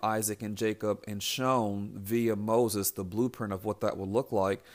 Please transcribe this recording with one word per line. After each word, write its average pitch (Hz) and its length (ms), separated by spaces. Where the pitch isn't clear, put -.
Isaac, 107 380
and 104 160
Jacob 107 500
and 101 140
shown 110 720
via 110 400
Moses 107 560
the 101 120
blueprint 107 500
of 95 120
what 104 160
that - 160
would 95 120
look 120 220
like. 98 320